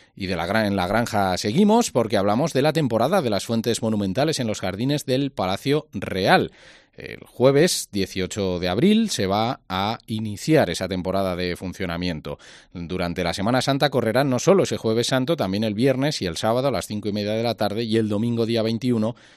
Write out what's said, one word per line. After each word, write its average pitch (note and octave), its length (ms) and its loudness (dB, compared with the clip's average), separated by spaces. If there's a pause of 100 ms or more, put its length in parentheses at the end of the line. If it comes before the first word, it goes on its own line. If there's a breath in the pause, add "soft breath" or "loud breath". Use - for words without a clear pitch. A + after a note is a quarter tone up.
(140 soft breath)
Y F#2+ 120 -8
de F#2 100 -2
la E2+ 100 -2
gran-, G#2+ 200 2
en G2+ 100 0
La F2+ 100 0
Granja G2+ 520 0
seguimos, G#3 520 2
porque A2+ 260 0
hablamos G#2 360 0
de C3 100 2
la D3+ 100 2
temporada C#3 480 2
de B2+ 100 0
las G2 160 -2
fuentes A2+ 360 -2
monumentales A2 560 0
en B2 80 -2
los G#2+ 140 -4
jardines B2 460 -2
del C3+ 260 -2
Palacio A#2 600 -2
Real. G2+ 600 2 (420 loud breath)
El - 320 -14
jueves C#3 640 4
dieciocho F#2 720 -2
de F2+ 80 -2
abril G3 420 4
se - 160 -2
va G#2+ 420 0
a G2 380 -2
iniciar A2 640 0
esa F#2 160 -4
temporada F#2 480 -2
de F2+ 220 -4
funcionamiento. E2+ 800 -6 (340 loud breath)
Durante F2 520 -4
la E2+ 100 -2
Semana A#2 260 0
Santa C#3 300 0
correrán B2+ 400 0
no B2 80 0
solo F3 240 4
ese A2 160 -2
Jueves A2+ 300 0
Santo, C3 280 0
también G#2 280 0
el G#2+ 100 -2
viernes C3 480 0
y G2 40 -2
el E2 100 -4
sábado B2 320 0
a - 20 -2
las F#2+ 160 -2
cinco G#2+ 220 -6
y G2+ 40 -2
media G#2 200 -2
de A2 100 -2
la A#2 140 -2
tarde G#2 260 -2
y A2 140 0
el A2 120 2
domingo A2+ 380 0
día A2+ 160 0
veintiuno A2+ 540 0 (200 loud breath)